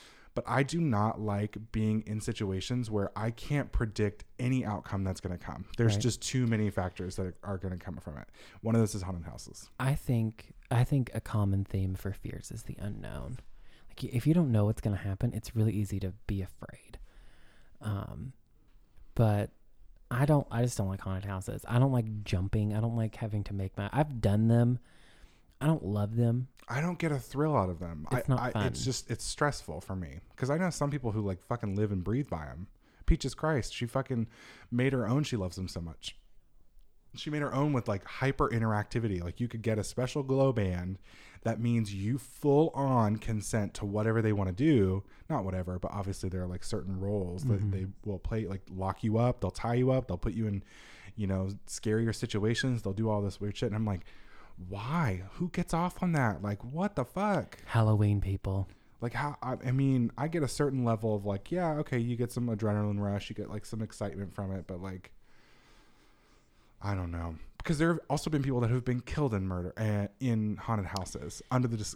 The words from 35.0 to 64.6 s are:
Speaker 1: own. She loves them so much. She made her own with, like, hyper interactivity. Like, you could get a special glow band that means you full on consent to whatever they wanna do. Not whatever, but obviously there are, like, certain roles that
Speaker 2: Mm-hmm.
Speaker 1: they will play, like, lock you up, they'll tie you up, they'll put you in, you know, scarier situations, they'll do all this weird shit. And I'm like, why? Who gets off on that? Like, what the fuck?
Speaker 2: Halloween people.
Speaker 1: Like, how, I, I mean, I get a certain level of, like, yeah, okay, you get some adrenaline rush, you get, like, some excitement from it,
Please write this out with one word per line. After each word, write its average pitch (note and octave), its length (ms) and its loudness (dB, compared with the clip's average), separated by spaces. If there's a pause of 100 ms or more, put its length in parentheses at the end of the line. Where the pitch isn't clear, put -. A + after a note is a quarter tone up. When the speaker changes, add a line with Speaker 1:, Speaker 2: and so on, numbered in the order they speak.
Speaker 1:
own. C3+ 160 4
She B2+ 140 -2
loves F#2 200 -2
them F#2 120 -4
so - 140 -8
much. - 340 -10 (960)
She - 140 -8
made D3 140 0
her C#3 120 -2
own C#3+ 200 4
with, A#2 140 2
like, G2+ 180 0
hyper C3+ 420 0
interactivity. A2 720 2
Like, F2+ 160 -4
you A#2+ 80 0
could A2+ 140 -6
get A2 180 2
a G2 60 0
special C3 380 -2
glow C3+ 320 4
band F#2 440 0 (440)
that A2 180 0
means A#2 320 2
you G2+ 240 -2
full D3 540 4
on B2 480 4
consent G#2+ 560 -2
to - 100 -6
whatever G#2+ 380 2
they G#2+ 100 4
wanna G2 200 2
do. G2+ 520 4 (240)
Not B2 160 0
whatever, F#2 340 -2
but F2+ 140 -4
obviously G2 380 -4
there F#2 120 -4
are, F2+ 40 -4
like, F2+ 180 -6
certain F#2+ 340 -4
roles F#2+ 460 -2
that A2 160 4
Speaker 2:
Mm-hmm. G#2 100 2
Speaker 1:
they F#2+ 160 -2 (180)
will G2 160 -4
play, A2 260 -2
like, F#2+ 240 -6
lock F#2+ 340 -4
you A2 140 4
up, A#2+ 220 4
they'll F#2 100 0
tie A#2 240 -2
you B2+ 160 4
up, C3 180 2
they'll F#2 80 0
put G#2+ 160 -2
you A2 140 0
in, G2+ 160 -2 (540)
you G#2 100 -2
know, F#2+ 240 0 (160)
scarier A2+ 480 0
situations, A2+ 680 0
they'll G2 120 -2
do A2 160 2
all G#2 100 2
this G2+ 200 -2
weird G2+ 180 -4
shit. B2+ 80 0
And G#2 100 0
I'm A2 80 2
like, G2 220 -2 (640)
why? G#2 560 0 (100)
Who F3 160 -4
gets - 240 -2
off F3 280 -2
on F3+ 100 2
that? A#2 300 2
Like, G#2 220 -2
what E3 300 -2
the C3 100 0
fuck? F#3+ 640 0
Speaker 2:
Halloween G#2+ 540 4
people. F#2+ 480 -2 (320)
Speaker 1:
Like, A#2 140 -4
how, D3 280 -4
I, B2+ 140 -4 (100)
I B2+ 60 0
mean, C3 440 4
I D3 120 -2
get E3 140 0
a B2+ 60 0
certain C3+ 360 0
level A2+ 320 2
of, G2+ 100 -2
like, G2 240 -2
yeah, E3+ 280 0
okay, C#3 200 0
you A#2+ 180 0
get A#2+ 160 0
some B2 160 -2
adrenaline G#2 520 0
rush, G2+ 280 -2
you G#2+ 80 -10
get, G#2 140 -8
like, G#2+ 160 -8
some A2 160 -6
excitement G2 500 -6
from F#2+ 200 -6
it, F#2 140 -6